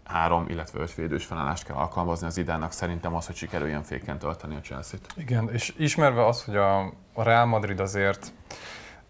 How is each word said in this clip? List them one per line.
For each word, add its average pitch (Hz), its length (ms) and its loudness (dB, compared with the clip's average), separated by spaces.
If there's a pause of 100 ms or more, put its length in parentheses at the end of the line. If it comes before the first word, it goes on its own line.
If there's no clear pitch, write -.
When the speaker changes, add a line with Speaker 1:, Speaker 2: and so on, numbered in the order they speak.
Speaker 1:
három, 85 460 2
illetve 82 300 -6
öt 80 160 -6
védős 80 300 -2
felállást 73 380 -4
kell 69 120 -8
alkalmazni 85 520 -2
az 82 60 -4
Zidának, 80 380 -2
szerintem 85 440 -4
az, 82 100 -4
hogy - 100 -10
sikerüljön 76 480 -4
féken 69 360 -8
tölteni 76 360 -6
a 73 40 -8
Chelsea-t. - 460 -12 (120)
Speaker 2:
Igen, 120 340 0
és 117 260 -4
ismerve 139 480 4
az, 117 180 4
hogy 104 120 -4
a, 98 240 6 (340)
a 113 100 -2
Real 117 220 8
Madrid 104 340 2
azért 98 520 0 (800)